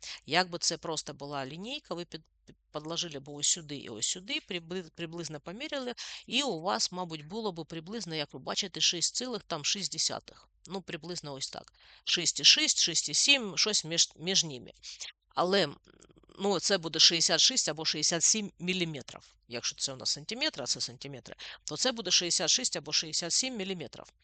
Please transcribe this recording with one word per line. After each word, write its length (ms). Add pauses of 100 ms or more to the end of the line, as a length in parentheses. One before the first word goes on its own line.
(260)
Якби 320
це 200
просто 360
була 320
лінійка, 480
ви 100
під-, 200 (200)
під-, 120 (160)
підложили 480
б 80
ось 180
сюди 300
і 120
ось 180
сюди, 420
прибли-, 460
приблизно 460
поміряли, 540 (320)
і 160
у 180
вас, 320
мабуть, 340
було 260
б 140
приблизно, 480
як 180
ви 60
бачите, 420
шість 340
цілих 280
там 220
шість 280
десятих. 560 (180)
Ну, 160
приблизно 520
ось 160
так. 220 (320)
Шість 360
і 40
шість, 340
шість 300
і 60
сім, 440
щось 260
між, 320
між 280
ними. 280 (640)
Але, 300
м, 120 (600)
ну, 220
це 180
буде 200
шістдесят 420
шість 280
або 160
шістдесят 400
сім 340
міліметрів, 600 (280)
якщо 280
це 160
у 40
нас 140
сантиметри, 540
а 20
це 140
сантиметри, 540 (300)
то 120
це 160
буде 180
шістдесят 400
шість 260
або 160
шістдесят 400
сім 240
міліметрів. 480 (200)